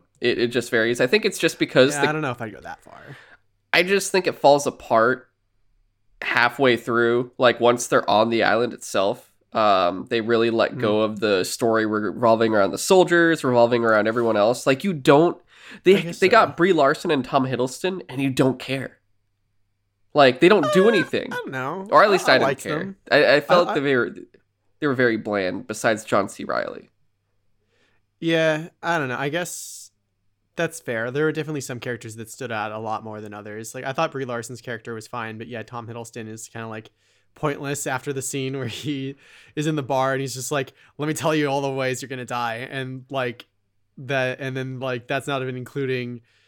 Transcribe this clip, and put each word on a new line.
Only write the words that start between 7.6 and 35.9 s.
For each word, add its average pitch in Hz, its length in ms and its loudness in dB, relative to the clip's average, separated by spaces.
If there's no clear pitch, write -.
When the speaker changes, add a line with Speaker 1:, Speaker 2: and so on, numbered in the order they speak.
Speaker 1:
once 120 280 2
they're - 200 2
on 110 220 4
the 113 140 2
island 113 280 2
itself, - 600 -4
um, 95 560 2
they 117 120 -2
really 113 300 2
let 113 260 0
Speaker 2:
Mm. 127 40 -8
Speaker 1:
go 107 220 0
of 107 180 -4
the 101 240 2
story 110 400 0
revolving 110 680 2
around 98 160 4
the - 80 -6
soldiers, 170 640 4
revolving 120 420 4
around 107 220 4
everyone 113 300 0
else. 110 320 2
Like, 135 160 0
you 196 80 -2
don't, 156 440 4
they, 190 140 6
Speaker 2:
I 185 60 2
guess 165 180 -8
Speaker 1:
they 190 80 4
Speaker 2:
so. - 20 4
Speaker 1:
got 202 260 4
Brie 185 160 4
Larson 156 380 2
and 147 140 0
Tom 139 200 0
Hiddleston, 131 640 -4
and 131 140 -6
you 139 80 -2
don't 131 280 2
care. 131 360 -8
Like, 135 260 6
they 170 80 8
don't 190 240 4
do 190 140 6
Speaker 2:
Uh, - 20 8
Speaker 1:
anything. 180 440 0
Speaker 2:
I - 40 -8
don't 466 160 -10
know. 143 380 -8
Speaker 1:
Or 151 120 8
at 208 80 6
least 180 180 0
Speaker 2:
I, 147 40 6
Speaker 1:
I - 20 8
Speaker 2:
I - 40 4
Speaker 1:
didn't 135 100 2
Speaker 2:
liked 139 140 -4
Speaker 1:
care. 151 160 -4
Speaker 2:
them. 190 180 -10
Speaker 1:
I, 135 260 6
I 147 40 4
felt 180 280 2
Speaker 2:
I, 202 40 -4
I - 20 -2
Speaker 1:
that 151 80 0
they 139 140 0
were, 117 180 -2
they 156 60 -2
were 139 80 0
very 123 240 2
bland, 98 480 -2
besides 110 380 -2
John 104 240 0
C. - 160 -14
Reilly. - 440 -6
Speaker 2:
Yeah, 160 480 0
I 170 160 -2
don't 139 100 -2
know. 123 100 -6
I 143 100 -4
guess - 640 -10
that's 160 240 -6
fair. 117 300 -4
There 143 140 -2
were 156 80 2
definitely 151 280 -6
some 131 180 -10
characters 117 380 -10
that 113 140 -14
stood 123 200 -12
out 107 220 -6
a 107 60 -10
lot 110 260 -6
more 107 160 -12
than 107 120 -14
others. 104 420 -14
Like, 131 100 -12
I 135 80 -6
thought 160 200 -2
Brie 135 120 -6
Larson's 120 360 -10
character 117 340 -12
was 110 120 -14
fine, 110 320 -10
but 113 80 -14
yeah, 113 160 -12
Tom 117 240 -14
Hiddleston 113 420 -14